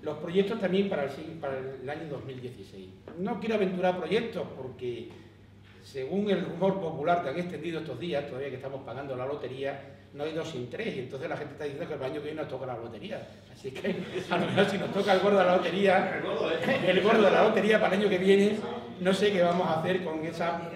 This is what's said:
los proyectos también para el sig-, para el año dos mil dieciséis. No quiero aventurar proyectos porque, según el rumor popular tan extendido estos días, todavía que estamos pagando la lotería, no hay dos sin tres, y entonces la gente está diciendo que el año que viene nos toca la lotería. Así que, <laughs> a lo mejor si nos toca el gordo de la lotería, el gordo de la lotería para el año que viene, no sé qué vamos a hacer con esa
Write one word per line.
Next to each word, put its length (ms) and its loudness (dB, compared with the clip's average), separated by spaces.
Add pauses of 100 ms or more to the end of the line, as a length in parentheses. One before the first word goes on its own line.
los 160 -6
proyectos 400 0
también 300 2
para 160 -2
el 40 -4
sig-, 300 -12
para 180 -6
el 320 -10
año 200 -8
dos 160 -8
mil 140 -12
dieciséis. 500 -14 (280)
No 220 -4
quiero 160 -2
aventurar 420 2
proyectos 480 -2 (100)
porque, 540 -8 (720)
según 480 -4
el 160 0
rumor 340 0
popular 440 0
tan 160 -4
extendido 400 -6
estos 200 -10
días, 280 -4
todavía 220 -8
que 80 -10
estamos 260 -10
pagando 320 -8
la 100 -6
lotería, 680 -8 (200)
no 100 -8
hay 100 -6
dos 160 -6
sin 200 -8
tres, 260 -6
y 40 -8
entonces 280 -10
la 80 -4
gente 180 -10
está 120 -10
diciendo 220 -8
que 80 -6
el 80 -8
año 180 -6
que 60 -8
viene 140 -8
nos 80 -8
toca 180 -8
la 100 -8
lotería. 500 -10 (240)
Así 200 -12
que, 240 -4 (180)
<laughs> 160 -6
a 80 2
lo 80 0
mejor 200 4
si 120 -2
nos 160 -4
toca 200 4
el 60 6
gordo 200 6
de 60 8
la 120 6
lotería, 640 4 (640)
el 160 6
gordo 220 6
de 80 8
la 120 8
lotería 360 6
para 160 4
el 60 2
año 80 4
que 100 2
viene, 380 6 (420)
no 140 4
sé 180 4
qué 100 4
vamos 260 4
a 120 2
hacer 240 0
con 220 -4
esa 360 -4 (140)